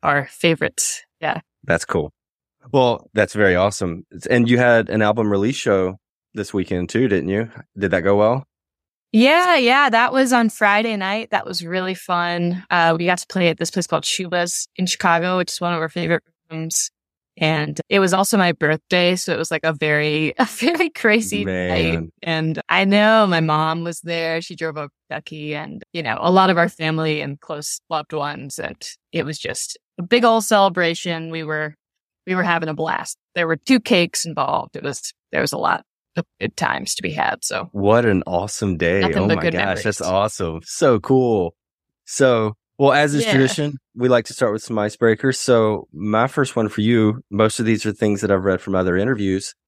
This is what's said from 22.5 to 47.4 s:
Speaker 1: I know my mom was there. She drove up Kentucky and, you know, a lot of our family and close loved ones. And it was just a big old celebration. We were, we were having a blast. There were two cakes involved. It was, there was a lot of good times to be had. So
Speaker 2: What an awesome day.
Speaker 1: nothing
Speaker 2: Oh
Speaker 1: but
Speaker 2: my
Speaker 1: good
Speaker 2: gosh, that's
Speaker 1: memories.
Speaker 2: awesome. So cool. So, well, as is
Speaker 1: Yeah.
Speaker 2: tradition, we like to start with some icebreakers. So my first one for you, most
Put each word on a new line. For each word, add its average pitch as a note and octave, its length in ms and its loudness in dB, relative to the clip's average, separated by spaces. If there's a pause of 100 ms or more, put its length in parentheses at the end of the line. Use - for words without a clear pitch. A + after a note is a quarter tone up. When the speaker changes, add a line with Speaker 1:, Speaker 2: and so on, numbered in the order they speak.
Speaker 1:
I F#3 160 2
know G#3 440 4
my E3+ 120 2
mom D#3+ 440 0
was E3+ 160 -8
there. E3 420 -4
She E3+ 140 -14
drove D#3 200 -8
up D3 140 -10 (180)
Kentucky D3+ 460 -10
and, D3 380 -12
you E3+ 100 -8
know, A#2 180 -4
a F3 120 2
lot F#3+ 180 6
of F3 80 2
our E3+ 100 4
family D#3+ 520 -4
and C#3+ 200 -8
close - 480 -10
loved D3+ 240 -6
ones. D3 460 -8
And - 180 -8 (360)
it E3 120 -2
was D3 140 -8
just - 400 -10 (200)
a F3+ 40 -8
big A#3 220 2
old A3+ 200 4
celebration. E3+ 840 0
We D#3+ 120 -8
were, D3+ 320 -6 (520)
we F#3 80 -2
were F#3 80 0
having E3+ 260 -2
a D#3 60 -4
blast. - 420 -6 (180)
There E3+ 120 -2
were E3 100 0
two B3+ 240 2
cakes F3 440 0
involved. D3+ 520 -4
It - 60 -12
was, - 300 -8 (200)
there - 80 0
was - 120 -2
a - 60 -6
lot - 260 -2 (320)
of F3 80 -4 (160)
good G#2+ 160 -4
times - 400 -2
to - 60 -12
be F3+ 100 -4
had. - 320 -2
So - 280 -6
Speaker 2:
What G#2 320 2
an G2 220 2
awesome F#2 500 -2
day. F2 240 0
Speaker 1:
nothing F2+ 180 0
Speaker 2:
Oh F#2+ 100 2
Speaker 1:
but G#2 80 2
Speaker 2:
my D#2 60 -4
Speaker 1:
good - 120 0
Speaker 2:
gosh, F2+ 280 -2
that's G#2+ 180 -4
Speaker 1:
memories. - 0 - (140)
Speaker 2:
awesome. F#2+ 500 -2
So B2+ 360 2
cool. A#2+ 540 2 (500)
So, A2+ 500 2 (240)
well, C#3 140 4
as C#3+ 220 2
is C#3+ 100 2
Speaker 1:
Yeah. - 80 0
Speaker 2:
tradition, C3+ 440 2 (180)
we B2 140 0
like A#2+ 180 4
to - 80 -14
start A#2 180 0
with A2 100 -4
some A#2 140 -6
icebreakers. A2 600 2
So A2 560 2
my G#2 340 0
first C3+ 300 -2
one A2 120 0
for A2 120 -4
you, A2 500 2
most G#2+ 300 2